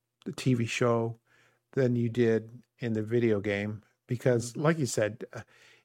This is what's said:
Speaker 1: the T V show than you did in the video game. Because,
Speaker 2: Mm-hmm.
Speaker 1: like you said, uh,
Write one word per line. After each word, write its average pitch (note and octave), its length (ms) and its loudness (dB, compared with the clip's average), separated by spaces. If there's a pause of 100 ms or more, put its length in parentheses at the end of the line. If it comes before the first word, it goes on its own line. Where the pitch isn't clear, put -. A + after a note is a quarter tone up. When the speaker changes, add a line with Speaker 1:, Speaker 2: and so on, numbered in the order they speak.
(240)
Speaker 1:
the F#3 80 -8
T B2+ 220 0
V A#2 120 0
show A#2 520 0 (540)
than B2 240 2
you A#2+ 120 0
did A2+ 400 2 (300)
in A#2 140 -4
the A2 100 -2
video A2 380 2
game. G#2 420 -2 (240)
Because, A#2+ 460 0
Speaker 2:
Mm-hmm. E3 100 -6
Speaker 1:
like D#3+ 160 2
you C3+ 80 0
said, A2 460 -2
uh, - 80 -12 (440)